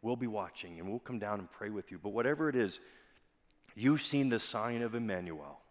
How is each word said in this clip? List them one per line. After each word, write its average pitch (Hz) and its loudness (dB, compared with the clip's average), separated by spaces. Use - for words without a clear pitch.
we'll 117 0
be 123 -2
watching 92 -6
and 90 -6
we'll 113 -2
come 120 -6
down 104 0
and 90 -10
pray - -8
with 104 -6
you. 92 -12
But 101 -4
whatever 139 2
it 135 0
is, 104 2
you've 143 4
seen 139 4
the 117 4
sign 117 -2
of 113 -2
Emmanuel 90 -4